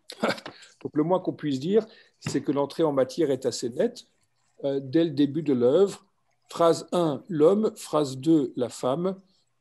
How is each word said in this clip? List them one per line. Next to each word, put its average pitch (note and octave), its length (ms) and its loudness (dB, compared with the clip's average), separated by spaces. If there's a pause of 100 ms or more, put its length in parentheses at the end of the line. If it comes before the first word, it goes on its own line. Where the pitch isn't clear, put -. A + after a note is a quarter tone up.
<laughs> - 720 -8
Donc, C3+ 120 -10
le D3+ 100 0
moins F3 160 0
qu'on F3 140 -4
puisse C#3 260 -4
dire, G3+ 260 2 (340)
c'est D3 220 -4
que D3+ 100 -2
l'entrée C#3+ 320 -2
en D3+ 100 2
matière C3+ 360 0
est C3 160 -2
assez A#2+ 240 -4
nette. F#3 380 -4 (560)
Euh, C#3 180 -2
dès C#3 220 0
le E3+ 80 0
début C#3+ 320 0
de C#3+ 100 0
l'œuvre, C#3 540 2 (420)
phrase E3 440 2
un, D#3+ 360 0
l'homme, G3+ 460 4
phrase C#3+ 420 -2
deux, D3 380 2
la A#2+ 140 -2
femme, F3 520 -4 (400)